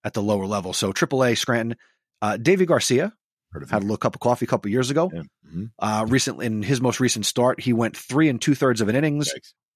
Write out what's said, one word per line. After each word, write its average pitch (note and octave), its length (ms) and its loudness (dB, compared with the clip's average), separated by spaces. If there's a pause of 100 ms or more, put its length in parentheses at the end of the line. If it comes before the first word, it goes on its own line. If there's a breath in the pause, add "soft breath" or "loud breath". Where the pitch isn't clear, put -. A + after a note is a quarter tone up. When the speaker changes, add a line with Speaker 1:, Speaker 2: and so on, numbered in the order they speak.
Speaker 1:
at A2 100 -6
the G#2 100 -2
lower G2+ 240 0
level. F#2+ 260 -4
So G2 180 -2
triple C3 320 0
A A#2+ 120 2
Scranton, A#2 420 -2 (440 soft breath)
uh, G#2+ 160 -2
Davey F3+ 280 4
Garcia D#3 480 2 (380)
Speaker 2:
Heard D2 120 -12
of - 60 -16
Speaker 1:
had A2 80 0
a G2+ 40 0
Speaker 2:
him. G2 60 -2
Speaker 1:
little G#2 100 0
cup - 180 -2
of - 60 -18
coffee A#2+ 240 0
a - 40 -4
couple G#2+ 220 -2
years B2 180 0
ago. D#3+ 240 0
Speaker 2:
Yeah. E2+ 80 -10 (260)
Mm-hmm. E2+ 180 -8 (120)
Speaker 1:
Uh, G#2+ 300 -2
recently, B2+ 400 0
in G#2+ 160 -2
his A#2+ 180 0
most B2 180 0
recent A#2 280 0
start, B2 340 0
he B2 120 0
went A2+ 220 0
three D3+ 340 2
and A#2+ 120 -2
two C#3+ 140 2
thirds B2 260 2
of G#2 80 2
an A2+ 60 2
innings, D3 360 0
Speaker 2:
Yikes. - 220 -16 (220)